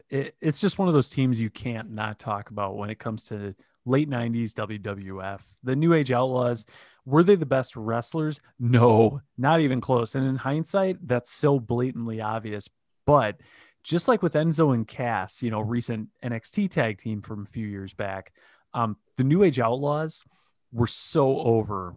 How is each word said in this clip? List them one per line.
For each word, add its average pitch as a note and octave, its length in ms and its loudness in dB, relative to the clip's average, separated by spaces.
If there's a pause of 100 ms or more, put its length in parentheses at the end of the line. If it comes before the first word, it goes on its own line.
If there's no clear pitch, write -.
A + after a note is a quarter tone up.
It, C#3 300 -6
it's D#3 220 -2
just G3+ 160 0
one F#3+ 100 2
of F3 60 4
those C#3 160 4
teams B2+ 320 0
you A2 80 -2
can't A2 420 -10
not G#2+ 280 -8
talk G2+ 320 -8
about G#2 260 -6
when G#2 120 -6
it A2 100 -10
comes A2 260 -8
to G2+ 300 -10 (300)
late C3+ 220 2
nineties A#2 460 -4
W G#2+ 240 -6
W G2 460 -10
F. G2 280 -12 (120)
The B2+ 120 -2
New D#3+ 200 4
Age C#3 160 2
Outlaws, B2 560 0 (360)
were D3 200 4
they F#3+ 100 6
the D#3+ 140 0
best C3 280 -2
wrestlers? A#2+ 640 -4 (200)
No, A#2 640 6 (180)
not D3 200 4
even C3 220 2
close. A#2+ 320 0
And C3+ 140 0
in C3 80 -2
hindsight, E3 720 -2
that's B2 240 -2
so C#3+ 280 2
blatantly A#2 640 -4
obvious. G#2+ 480 -6 (380)
But B2+ 300 4 (460)
just - 240 0
like A#3+ 140 4
with E3+ 120 0
Enzo D#3 420 4
and A2+ 120 -2
Cass, A2+ 540 -6
you A#2+ 80 -2
know, A2 120 -2
recent A2 480 -4 (120)
N A#2+ 120 -6
X - 180 -10
T G3+ 160 0
tag A2+ 320 -2
team G#2+ 240 -6
from G#2+ 180 -10
a G#2+ 80 -12
few A2+ 160 -8
years G2 300 -8
back, F#2+ 360 -8 (440)
um, A2+ 220 -2 (200)
the C3 60 2
New D3+ 180 4
Age D3+ 180 4
Outlaws C#3+ 640 -2 (480)
were A#2 160 0
so C3+ 520 2
over G#2 580 0